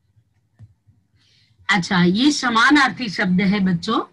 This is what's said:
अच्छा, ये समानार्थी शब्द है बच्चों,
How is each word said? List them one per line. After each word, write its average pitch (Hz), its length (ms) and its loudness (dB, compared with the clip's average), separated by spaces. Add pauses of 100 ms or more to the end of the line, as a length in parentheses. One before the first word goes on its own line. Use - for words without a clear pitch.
(1700)
अच्छा, 190 360 0
ये 220 280 2
समानार्थी 254 760 0
शब्द 185 320 -2
है 202 200 0
बच्चों, 185 400 -2 (120)